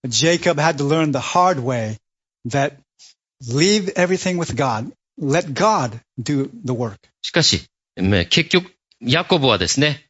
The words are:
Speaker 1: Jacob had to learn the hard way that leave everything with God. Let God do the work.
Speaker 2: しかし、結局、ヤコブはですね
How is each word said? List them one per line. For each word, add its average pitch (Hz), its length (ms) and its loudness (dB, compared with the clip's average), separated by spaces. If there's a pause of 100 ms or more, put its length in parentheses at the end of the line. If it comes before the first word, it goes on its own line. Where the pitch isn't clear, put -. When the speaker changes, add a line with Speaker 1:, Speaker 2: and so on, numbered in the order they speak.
Speaker 1:
Jacob 165 480 2
had 156 220 0
to 143 100 -2
learn 156 240 2
the 135 80 -2
hard 180 420 2
way 113 360 -4 (500)
that 139 260 -2 (760)
leave 185 460 2
everything 180 440 0
with 165 180 -4
God. 120 360 -2 (300)
Let 147 320 -2
God 143 460 0 (180)
do 135 320 -2 (140)
the 123 80 -6
work. 117 240 -4 (260)
Speaker 2:
し - 100 -10
か 165 120 2
し、 - 220 0 (640)
結 165 220 0
局、 185 200 0 (300)
ヤ 151 240 0
コ 180 120 2
ブ 135 100 2
は 107 100 4
で 87 100 0
す - 140 0
ね 147 280 -2